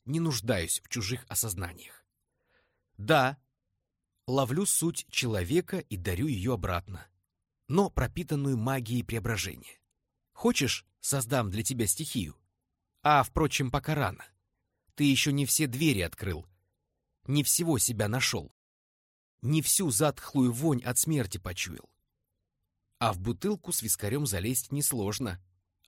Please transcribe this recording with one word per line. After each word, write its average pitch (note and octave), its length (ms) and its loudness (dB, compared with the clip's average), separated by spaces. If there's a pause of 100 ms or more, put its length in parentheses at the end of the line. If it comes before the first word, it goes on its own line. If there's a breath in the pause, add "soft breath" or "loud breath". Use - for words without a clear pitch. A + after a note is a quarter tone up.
не C#3+ 120 -2
нуждаюсь A2+ 640 0
в - 60 -20
чужих A#2+ 400 -6
осознаниях. F#2 800 -8 (880)
Да, C3+ 400 4 (880)
ловлю C3+ 380 2
суть - 460 0
человека A#2+ 680 0
и G2 200 -8
дарю F2+ 280 -2
ее A#2+ 280 -2
обратно, F2+ 520 -6 (640)
но F#3 220 4
пропитанную C#3 640 -2
магией A#2+ 480 -2
преображения. G2 720 -6 (540)
Хочешь, - 540 0 (140)
создам B2 500 0
для G#2 120 -2
тебя A#2 240 0
стихию? A#2 480 -2 (760)
А, D3 140 8
впрочем, C#3 480 0
пока D3 240 -2
рано. A#2+ 300 -2 (720)
Ты D3 80 2
еще C#3 260 4
не C#3 160 2
все D3 220 2
двери B2+ 320 2
открыл, E2+ 440 -4 (840)
не C#3+ 160 2
всего E3 340 2
себя G#2+ 300 0
нашел, A2 440 -2 (920)
не D3 200 2
всю E3+ 300 2
затхлую C3 600 2
вонь C3 300 0
от A#2+ 160 -2
смерти C#3+ 400 0
почуял. - 500 -8 (1080)
А A2+ 140 2
в F2+ 80 -6
бутылку A#2+ 500 -2
с - 100 -2
вискарем A2 460 -2
залезть G2+ 460 -2
несложно. G#2+ 680 -2 (480)